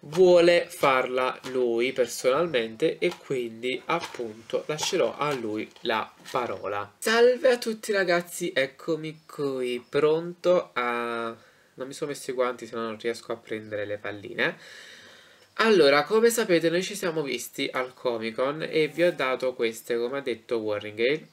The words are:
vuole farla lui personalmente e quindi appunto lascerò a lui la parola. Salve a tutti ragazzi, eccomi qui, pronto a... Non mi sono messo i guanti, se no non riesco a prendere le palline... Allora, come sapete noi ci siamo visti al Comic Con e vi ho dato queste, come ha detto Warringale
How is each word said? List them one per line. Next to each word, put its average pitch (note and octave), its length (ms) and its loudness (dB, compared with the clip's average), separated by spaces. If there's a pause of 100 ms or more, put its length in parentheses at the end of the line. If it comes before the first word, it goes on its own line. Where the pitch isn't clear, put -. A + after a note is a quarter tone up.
vuole F3 680 6
farla B2+ 680 0 (120)
lui B2 440 0
personalmente C3 1040 0
e F3 180 0
quindi B2 680 -6
appunto A#2+ 840 -6
lascerò D3+ 500 -2
a D3 160 -2
lui A2 340 -6 (140)
la A2 280 -4 (200)
parola. G2+ 720 -6
Salve A#3+ 500 4
a A#3+ 80 4
tutti A3 340 -6
ragazzi, F3 640 0
eccomi D#3 720 -4
qui, B2+ 640 -4
pronto E3+ 840 2
a... A#2 600 -2 (380)
Non C3 140 -10
mi C#3 60 -14
sono D3 180 -8
messo - 180 -10
i B2+ 60 -6
guanti, B2 320 -2
se A#2+ 80 -12
no A2+ 80 -4
non A2 160 -8
riesco A#2 320 -6
a A#2 60 -6
prendere G#2+ 480 -8
le G2+ 120 -6
palline... G#2 600 -6 (960)
Allora, D3+ 500 6
come A3+ 260 4
sapete F#3 380 2
noi E3+ 120 0
ci G3 140 -8
siamo E3 260 -2
visti C3+ 500 -6
al B2+ 220 -4
Comic A2+ 420 -4
Con D3 320 -2
e D#3 200 2
vi C#3+ 160 0
ho F3 100 4
dato B2+ 400 -2
queste, A2+ 420 -4
come A#2+ 220 -2
ha C#3 40 -6
detto A#2+ 360 -4
Warringale G#2+ 760 -2